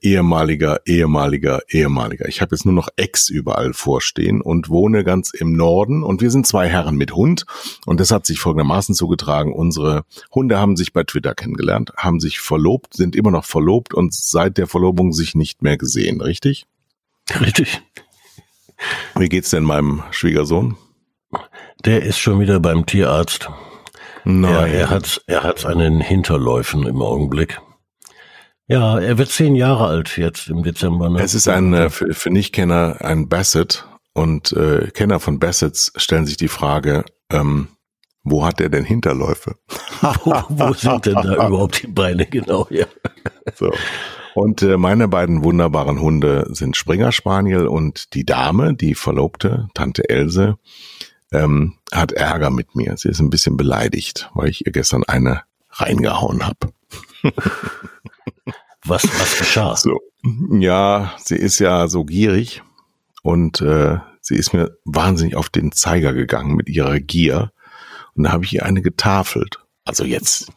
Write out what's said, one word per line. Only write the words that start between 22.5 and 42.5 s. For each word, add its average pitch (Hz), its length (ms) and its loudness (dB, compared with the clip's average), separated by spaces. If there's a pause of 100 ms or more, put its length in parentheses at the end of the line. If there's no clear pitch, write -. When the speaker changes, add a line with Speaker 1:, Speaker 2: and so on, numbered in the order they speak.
Speaker 2:
beim 82 280 2
Tierarzt. 80 600 0 (760)
Speaker 1:
Nein. 92 300 4
Speaker 2:
Er, 85 140 4
er 82 240 0
hat's, - 360 -2
er 87 160 0
hat's - 220 -4
an 85 140 -2
den 80 240 2
Hinterläufen 71 840 0
im 62 140 -2
Augenblick. 71 580 -2 (1080)
Ja, 113 320 2
er 107 180 0
wird 127 140 2
zehn 147 260 2
Jahre 123 300 4
alt 80 320 -2
jetzt 82 300 -4
im 82 140 -2
Dezember, 85 460 0
ne? 87 140 2
Speaker 1:
Es 95 100 0
ist - 160 2
ein, 92 240 4
äh, 85 160 4
für, 85 240 -4
für - 160 -6
Nichtkenner 87 720 2
ein 80 300 -2
Basset - 560 0 (260)
und, 80 400 -2
äh, 78 380 2
Kenner 104 300 0
von 71 180 -2
Bassets - 580 0
stellen 80 300 0
sich 76 100 -6
die 80 120 0
Frage, 73 580 -2 (240)
ähm, 73 380 0 (540)
wo 73 220 0
hat 85 160 -2
er 82 80 0
denn 73 160 0
Hinterläufe? 76 720 -2 (220)
Speaker 2:
<laughs> - 240 -14
Wo, 151 320 0 (160)
wo 147 240 0
sind 123 320 -2
denn 101 80 2
da 98 320 2
überhaupt 95 360 0
die - 40 -14
Beine? 92 400 0
Genau, 92 420 -2